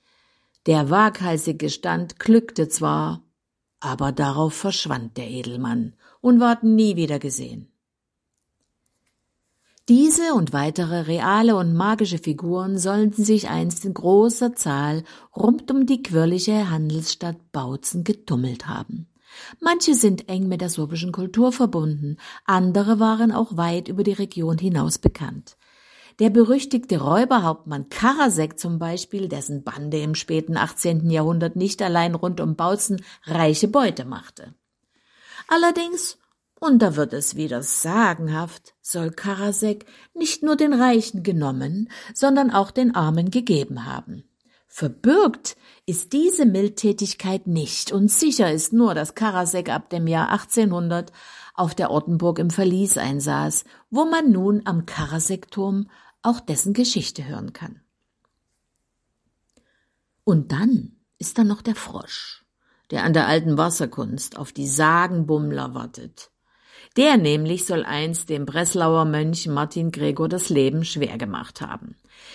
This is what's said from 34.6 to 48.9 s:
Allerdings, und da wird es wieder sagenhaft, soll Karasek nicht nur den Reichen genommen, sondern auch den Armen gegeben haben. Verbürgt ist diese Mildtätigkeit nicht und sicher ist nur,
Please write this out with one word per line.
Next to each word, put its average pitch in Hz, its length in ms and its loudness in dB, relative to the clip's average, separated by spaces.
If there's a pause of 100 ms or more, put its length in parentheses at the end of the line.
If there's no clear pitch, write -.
Allerdings, 339 720 0 (420)
und 226 220 6
da 180 120 2
wird 143 180 -2
es 143 220 -4
wieder 143 300 -6
sagenhaft, 165 1160 -2
soll 165 300 -6
Karasek 202 760 -4 (280)
nicht 320 300 -4
nur 302 100 2
den 294 180 2
Reichen 233 520 2
genommen, 156 640 -2 (240)
sondern 269 380 2
auch 196 180 2
den 254 240 2
Armen 165 380 0
gegeben 147 520 0
haben. - 380 -12 (460)
Verbürgt 262 880 0 (280)
ist - 280 -2
diese 311 340 4
Mildtätigkeit 196 1000 0
nicht 156 420 -4
und 202 200 4
sicher 240 420 4
ist 156 200 -2
nur, 226 220 4